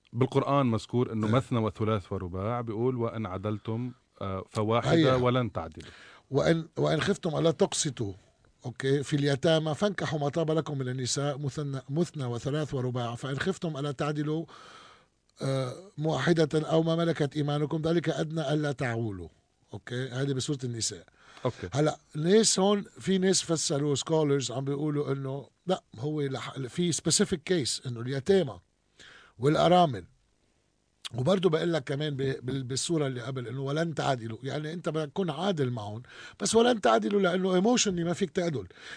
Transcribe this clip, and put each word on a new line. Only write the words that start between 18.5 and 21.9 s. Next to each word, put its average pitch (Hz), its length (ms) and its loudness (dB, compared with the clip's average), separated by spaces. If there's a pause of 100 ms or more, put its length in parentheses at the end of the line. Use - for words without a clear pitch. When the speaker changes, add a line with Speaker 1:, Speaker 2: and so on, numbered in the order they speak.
Speaker 2:
ألا 151 200 0
تعولوا". 113 560 -4 (440)
أوكي، 123 360 -8
هذه 135 240 -2
بسورة 135 320 -2
النساء. 113 420 -6 (380)
Speaker 1:
أوكي. 110 280 -4
Speaker 2:
هلا 151 260 2 (160)